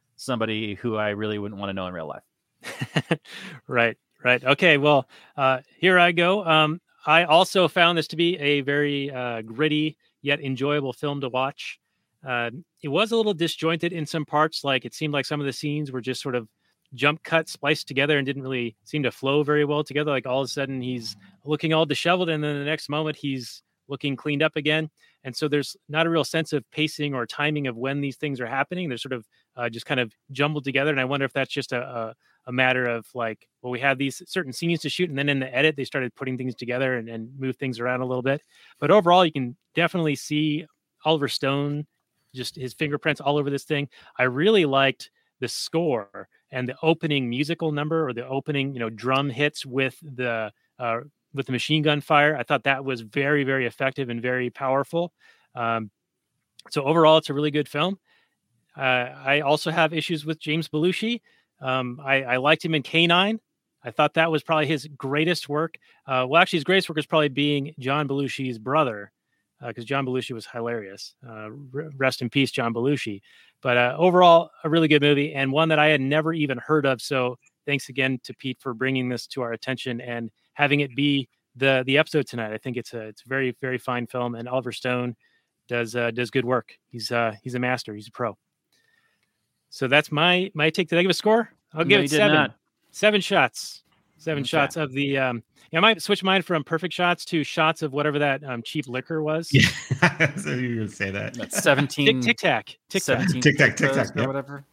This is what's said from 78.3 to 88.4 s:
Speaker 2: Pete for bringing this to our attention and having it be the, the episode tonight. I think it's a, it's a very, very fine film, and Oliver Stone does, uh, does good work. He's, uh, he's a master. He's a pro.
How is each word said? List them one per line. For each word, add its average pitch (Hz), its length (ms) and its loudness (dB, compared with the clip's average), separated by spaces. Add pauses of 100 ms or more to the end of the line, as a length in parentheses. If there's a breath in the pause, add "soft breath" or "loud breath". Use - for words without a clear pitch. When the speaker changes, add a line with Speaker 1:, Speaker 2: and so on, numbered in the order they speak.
Speaker 2:
Pete 131 260 -8
for 131 140 -6
bringing 131 340 -2
this 123 200 -6
to - 160 -6
our 117 100 -6
attention 123 480 -8
and 117 300 -8 (220)
having 143 260 2
it 135 160 -4
be 139 340 0 (260)
the, 131 300 2
the 135 140 4
episode 151 260 0
tonight. 110 280 -6
I 110 40 -6
think 123 180 -8
it's 120 200 -8
a, 113 60 -8
it's 107 220 -16
a 117 60 -14
very, 131 320 -2
very 127 160 -2
fine 123 300 -4
film, 120 260 -4
and 117 160 -10
Oliver 127 220 -2
Stone 123 440 -2 (520)
does, 120 280 -2
uh, 120 140 0
does 117 220 -4
good 131 140 2
work. 123 280 -2 (140)
He's, 117 240 -10
uh, 117 320 0
he's 123 100 -8
a 123 60 -4
master. 123 340 -2
He's 107 140 -14
a 110 40 -20
pro. 113 240 -4 (1300)